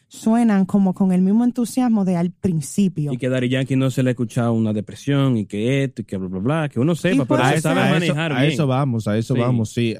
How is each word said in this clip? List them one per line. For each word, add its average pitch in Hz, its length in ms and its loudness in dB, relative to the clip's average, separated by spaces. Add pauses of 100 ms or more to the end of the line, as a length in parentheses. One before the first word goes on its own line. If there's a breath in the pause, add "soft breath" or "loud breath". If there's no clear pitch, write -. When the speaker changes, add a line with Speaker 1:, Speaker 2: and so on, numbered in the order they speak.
(120 soft breath)
Speaker 1:
suenan 220 540 2
como 190 300 2
con 190 160 2
el 185 100 2
mismo 208 220 2
entusiasmo 240 600 0
de 185 140 0
al 175 140 -2
principio. 160 840 -2
Speaker 2:
Y 123 40 -4
que 127 120 -2
Daddy 127 200 0
Yankee 131 260 0
no 131 160 2
se 135 100 -2
le 127 80 2
ha 123 40 2
escuchado 117 400 -2
una 110 200 0
depresión 131 640 0
y 104 80 -2
que 123 380 -2
esto 131 180 -6
y 104 40 -8
que - 120 -8
bla, 95 100 -6
bla, 92 120 -6
bla, 147 300 -2
que 117 100 -6
uno 160 160 0
sepa, 175 180 -2
Speaker 1:
Y 262 60 0
Speaker 2:
pero 123 80 -2
Speaker 1:
puede - 160 2
Speaker 2:
se 127 40 4
Speaker 3:
A 139 60 4
eso, 160 80 0
Speaker 2:
sabe 156 200 0
Speaker 3:
a - 40 2
eso, - 80 2
Speaker 2:
manejar 160 400 0
Speaker 3:
a 131 80 -2
Speaker 2:
bien. 147 120 2
Speaker 3:
eso 156 120 0
vamos, 127 420 0
a 104 120 0
eso 113 160 -2
Speaker 2:
Sí. - 40 0
Speaker 3:
vamos, 120 320 0
sí, 117 280 -2